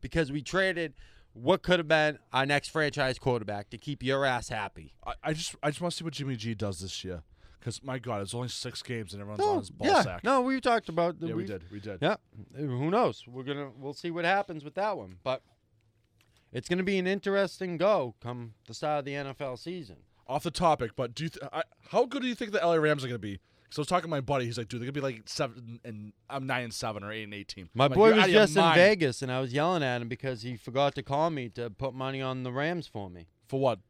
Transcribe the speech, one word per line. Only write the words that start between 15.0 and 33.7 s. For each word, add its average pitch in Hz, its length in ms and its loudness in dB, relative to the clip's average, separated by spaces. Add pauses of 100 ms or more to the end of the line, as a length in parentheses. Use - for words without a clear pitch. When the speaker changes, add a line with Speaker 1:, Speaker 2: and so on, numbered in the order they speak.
Speaker 1:
But 131 180 -2 (1080)
it's - 160 -8
gonna 180 140 0
be 190 160 2
an 180 80 0
interesting 190 680 -2
go 160 440 2
come 120 340 -10 (120)
the 113 80 -16
start 151 260 -2
of 135 40 -8
the 139 100 -6
N 143 120 -6
F 135 140 -10
L 131 160 -6
season. 151 400 -12 (300)
Speaker 2:
Off 139 160 -2
the 165 80 -2
topic, 151 460 2
but 120 180 -4
do 151 100 -8
you 160 60 -4
th-, - 220 -12
I, 156 100 -4 (280)
how 233 160 4
good 254 160 -4
do 254 60 -2
you 247 60 -2
think 214 180 -6
the 202 100 0
L 170 100 4
A 165 80 6
Rams 147 240 2
are 131 40 -6
gonna 120 100 -6
be? 101 180 -8 (340)
'Cause - 80 -8
I - 20 -2
was 143 80 -4
talking 180 160 2
to 170 40 -8
my 151 120 -2
buddy. 131 240 0
He's 117 120 -6
like, 110 120 -6
"Dude, 120 120 -8
they're 120 60 -6
gonna 139 60 -8
be, 135 240 -4
like, 110 120 -18
seven 117 560 -6
and, 104 280 -12 (180)
I'm 135 160 -6
nine 127 180 -2
and 110 100 -10
seven 107 280 -6
or 101 100 -10
eight 110 120 -8
and 104 100 -14
eight 101 140 -12
team." 92 260 -14
Speaker 1:
My 127 120 6
Speaker 2:
I'm 143 40 6
like, 131 60 0
Speaker 1:
boy 208 120 10
Speaker 2:
"You're 220 80 10
Speaker 1:
was 214 80 8
Speaker 2:
out 190 40 6
of 180 40 4
your 214 100 10
Speaker 1:
just 156 140 6
in 185 60 8
Speaker 2:
mind." 165 140 8
Speaker 1:
Vegas, 175 460 6
and 127 100 -4
I 127 80 0
was 127 120 -4
yelling 160 300 2
at 123 180 0
him 117 80 -6
because 123 340 -6
he 123 140 -8
forgot 139 380 0
to 135 80 -6
call 151 280 0
me 135 200 -6
to 120 200 -6
put 131 240 -6
money 135 280 -4
on 131 200 -4
the 127 100 -6
Rams 151 340 -2
for 101 240 -10
me. 87 160 -18 (220)
Speaker 2:
For 135 100 -2
what? 123 320 2